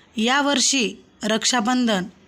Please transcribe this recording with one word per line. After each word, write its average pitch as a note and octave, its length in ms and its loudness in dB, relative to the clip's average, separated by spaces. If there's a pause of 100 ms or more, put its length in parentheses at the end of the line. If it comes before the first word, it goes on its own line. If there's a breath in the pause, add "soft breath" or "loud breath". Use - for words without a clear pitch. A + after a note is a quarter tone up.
(160 loud breath)
यावर्षी B3+ 760 0 (280)
रक्षाबंधन A3 840 0 (240)